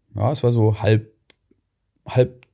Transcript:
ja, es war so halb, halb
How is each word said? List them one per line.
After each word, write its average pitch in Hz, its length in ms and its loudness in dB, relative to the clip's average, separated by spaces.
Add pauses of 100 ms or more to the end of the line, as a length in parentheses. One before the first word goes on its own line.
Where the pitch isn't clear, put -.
(140)
ja, 107 200 -2
es - 100 -8
war 120 80 2
so 110 300 0
halb, 107 320 0 (920)
halb - 480 -2